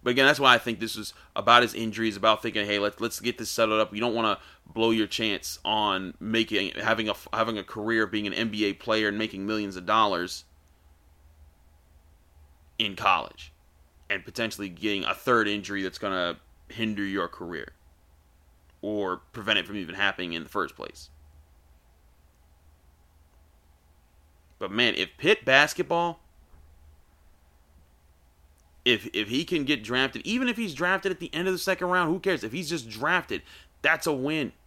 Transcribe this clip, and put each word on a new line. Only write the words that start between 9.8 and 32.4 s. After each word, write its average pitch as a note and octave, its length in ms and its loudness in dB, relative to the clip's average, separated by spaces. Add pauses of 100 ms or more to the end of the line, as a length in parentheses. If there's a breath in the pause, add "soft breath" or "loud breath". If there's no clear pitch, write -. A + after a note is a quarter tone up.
dollars G2 600 2 (2250)
in G#2 180 -4
college, F2 580 0 (560)
and G2 140 -4
potentially G#2 460 -6
getting G2 340 -2
a F#2+ 100 -2
third A2+ 340 2
injury G2+ 360 -4
that's F#2 140 -6
gonna F#2 400 -2 (320)
hinder A2 340 -4
your F#2+ 240 -2
career E2+ 460 -12 (1080)
or G2 360 -2 (160)
prevent G#2+ 260 2
it E2+ 80 -4
from G2+ 80 -10
even F2+ 200 -8
happening F#2+ 360 -2
in E2 120 -6
the D2 60 -16
first E2+ 280 -4
place. - 320 -14 (3500)
But F#2+ 120 -6
man, A2+ 240 2
if F#2 220 0
Pitt G3+ 280 2
basketball, D#3+ 760 2 (2750)
if, B2 280 2
if G#2 160 -2
he C#3 160 -2
can D#3 180 -2
get C3 200 -2
drafted, B2+ 420 -2
even B3 240 -2
if A#3+ 80 -4
he's G#3+ 160 -4
drafted F3+ 380 0
at F3 80 -6
the E3 140 -10
end E3+ 140 -2
of F#3+ 60 0
the F3+ 40 -2
second F3+ 300 -2
round, F3 240 2
who F#3 80 0
cares? F3 240 0